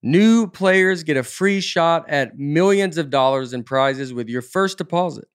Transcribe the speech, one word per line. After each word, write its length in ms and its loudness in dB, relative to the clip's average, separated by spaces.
New 440 4
players 540 2
get 160 -2
a 60 -2
free 380 -2
shot 460 0
at 300 -4
millions 600 0
of 100 -4
dollars 440 0
in 100 -8
prizes 500 -2
with 160 -8
your 140 -6
first 340 -4
deposit. 580 -6